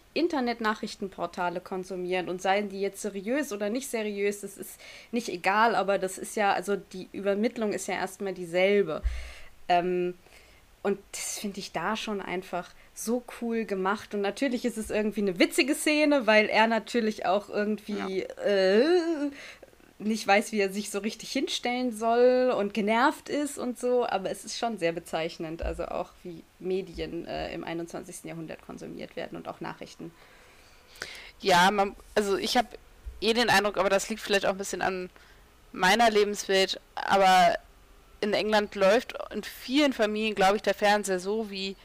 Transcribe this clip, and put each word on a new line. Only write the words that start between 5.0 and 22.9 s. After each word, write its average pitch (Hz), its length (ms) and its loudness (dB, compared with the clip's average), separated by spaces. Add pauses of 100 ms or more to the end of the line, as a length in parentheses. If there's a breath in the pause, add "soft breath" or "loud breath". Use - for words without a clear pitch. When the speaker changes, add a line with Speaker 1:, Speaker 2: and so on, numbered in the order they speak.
Speaker 1:
nicht 233 200 -4
egal, 208 440 2
aber 190 220 2
das 190 220 -4
ist - 180 -10
ja, 196 160 2
also 202 240 -2
die 190 360 -10
Übermittlung 208 600 -2
ist - 140 -6
ja 190 80 -4
erstmal 190 400 -6
dieselbe. 180 680 2 (680 loud breath)
Ähm, 180 420 2 (720 soft breath)
und 202 160 0 (140)
das - 260 -8
finde 202 220 -8
ich - 120 -12
da 185 240 -2
schon 208 240 -6
einfach 180 480 -6 (260 soft breath)
so 240 300 -4 (160)
cool 226 240 -2
gemacht 196 480 -4
und 208 80 -2
natürlich 233 460 -2
ist 220 100 -4
es 220 140 -6
irgendwie 214 320 0
eine 185 160 0
witzige 294 360 4
Szene, 294 520 2
weil 214 240 6
er 214 160 6
natürlich 220 580 -2
auch 202 240 0
irgendwie, 202 680 -4
Speaker 2:
Ja. - 260 -6
Speaker 1:
äh, 285 840 4 (680 loud breath)
nicht 214 300 -2
weiß, 202 240 4
wie 220 80 -2
er 196 140 2
sich 202 180 -6
so 202 80 -4
richtig 214 320 -8
hinstellen 247 680 -2
soll 247 640 4
und 202 160 -2
genervt 226 540 2